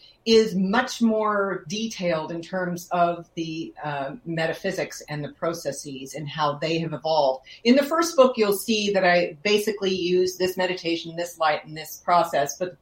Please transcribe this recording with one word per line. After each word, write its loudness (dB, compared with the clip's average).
is 6
much 0
more 2
detailed -2
in -6
terms -6
of 0
the, -6
uh, -6
metaphysics -4
and -6
the -10
processes -6
and -10
how -2
they 0
have -4
evolved. 0
In 6
the 4
first 0
book, 6
you'll 2
see 0
that 2
I 4
basically 0
use 2
this 0
meditation, -2
this -8
light, 0
and -14
this -14
process. 2
But -6